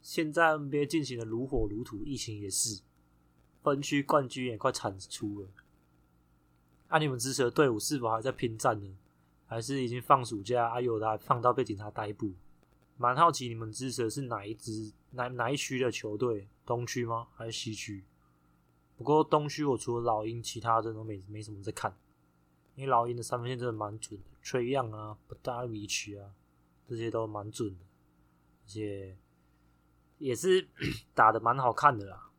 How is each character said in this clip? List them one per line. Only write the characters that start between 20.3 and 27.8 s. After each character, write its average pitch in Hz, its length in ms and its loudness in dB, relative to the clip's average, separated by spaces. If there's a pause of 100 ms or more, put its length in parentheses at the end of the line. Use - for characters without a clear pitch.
其 - 160 -10
他 113 200 4
的 110 140 -4
都 110 100 -10
没， 104 240 -8
没 107 140 -12
什 104 100 -12
么 101 120 -12
在 107 80 -6
看。 - 260 -4 (800)
因 135 100 -10
为 - 20 -2
老 120 200 4
鹰 120 100 -2
的 117 60 -8
三 123 160 -4
分 120 100 -4
线 127 80 -4
真 120 80 -4
的 123 60 -2
蛮 107 260 -6
准 101 240 -12
的， - 80 -20 (140)
Trae - 180 -2
Young 120 340 0
啊， 107 220 -12 (100)
Bogdanovic 107 960 -6
啊， 98 80 -16 (580)
这 120 80 -6
些 113 140 -2
都 113 160 0
蛮 104 260 -6
准 107 200 -4
的， 92 80 -14 (840)